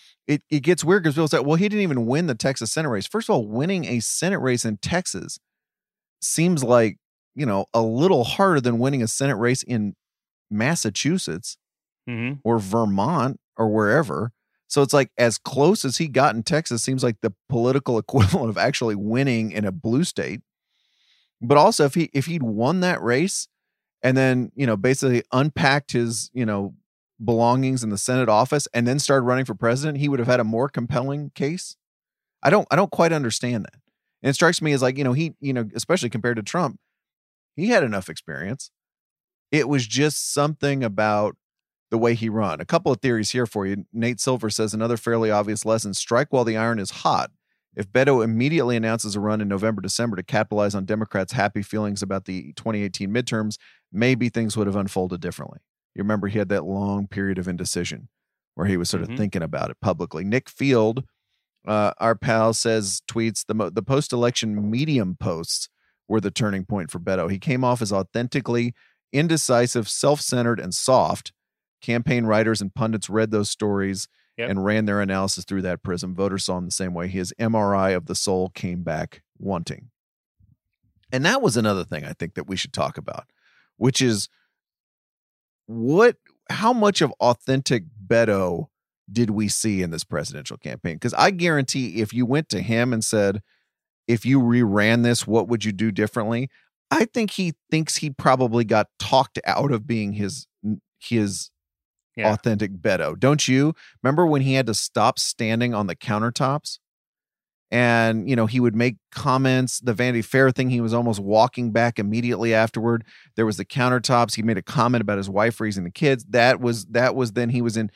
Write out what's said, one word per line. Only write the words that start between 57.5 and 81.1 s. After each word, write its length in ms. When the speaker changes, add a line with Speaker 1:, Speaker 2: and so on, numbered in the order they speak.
Speaker 1:
where 140
he 80
was 120
sort 140
of 60
Speaker 2:
Mm-hmm. 80
Speaker 1:
thinking 260
about 280
it 120
publicly. 400
Nick 260
Field, 540
uh, 320
our 160
pal, 400
says, 540
tweets, 360
"The 100
mo-, 160
the 120
post-election 880
Medium 480
posts 500
were 140
the 100
turning 360
point 260
for 80
Beto. 280
He 120
came 240
off 180
as 100
authentically 800
indecisive, 760
self-centered, 720
and 120
soft. 600
Campaign 440
writers 340
and 140
pundits 340
read 220
those 180
stories 580
Speaker 2:
Yep. 140
Speaker 1:
and 140
ran 200
their 160
analysis 460
through 160
that 200
prism. 320
Voters 300
saw 140
him 80
the 40
same 240
way. 140
His 300
M 160
R 200
I 160
of 160
the 80
soul 360
came 320
back 400
wanting." 520